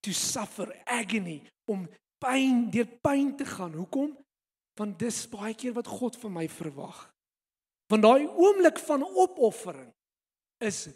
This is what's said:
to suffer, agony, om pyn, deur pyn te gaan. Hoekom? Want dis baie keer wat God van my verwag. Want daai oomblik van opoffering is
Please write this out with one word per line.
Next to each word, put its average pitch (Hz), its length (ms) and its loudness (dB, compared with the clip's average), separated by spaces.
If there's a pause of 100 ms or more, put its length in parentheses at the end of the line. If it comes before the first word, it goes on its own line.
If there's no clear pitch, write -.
to 190 160 -6
suffer, - 540 -6 (160)
agony, 190 540 -4 (300)
om 190 160 -4 (360)
pyn, 254 500 2
deur 226 160 0 (140)
pyn 277 340 0
te 269 120 -8
gaan. 175 260 -10
Hoekom? 269 380 -4 (640)
Want 208 220 -8
dis 226 320 -4
baie 214 260 -8
keer 247 180 -6
wat 240 140 -8
God 233 300 -6
van 202 180 -10
my 165 100 -2
verwag. 147 540 -12 (880)
Want 214 160 6
daai 277 220 8
oomblik 359 580 6
van 285 180 0
opoffering 277 840 0 (720)
is 214 340 -4